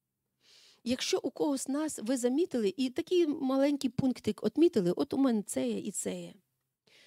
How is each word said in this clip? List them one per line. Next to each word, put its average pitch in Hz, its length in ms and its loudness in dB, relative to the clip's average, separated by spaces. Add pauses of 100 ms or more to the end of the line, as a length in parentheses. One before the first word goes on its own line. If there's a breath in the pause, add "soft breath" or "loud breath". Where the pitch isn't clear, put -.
(840 soft breath)
Якщо 254 400 -2
у 262 80 -2
когось 285 360 -2
нас 294 360 -2
ви 254 140 0
замітили, 240 600 0
і 262 120 0
такий 339 380 2
маленький 269 640 0
пунктик - 540 -2
отмітили, 220 480 4
«От - 220 -2
у 294 40 0
мене 233 260 2
це 262 260 -4
є 202 100 -4
і 208 120 -8
це 185 300 -6
є». 170 120 -16 (720 soft breath)